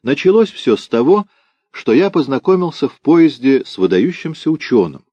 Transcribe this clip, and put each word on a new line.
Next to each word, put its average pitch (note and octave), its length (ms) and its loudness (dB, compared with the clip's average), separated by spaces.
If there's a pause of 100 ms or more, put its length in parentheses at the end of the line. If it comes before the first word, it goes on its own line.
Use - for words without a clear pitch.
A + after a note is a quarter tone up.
Началось F#3 480 0
все - 260 -2
с - 100 -16
того, E3 400 0 (440)
что - 220 -4
я F#3 180 2
познакомился D#3 760 -2
в - 140 -14
поезде C3+ 640 2
с - 140 -18
выдающимся C#3 720 -2
ученым F#2+ 600 -2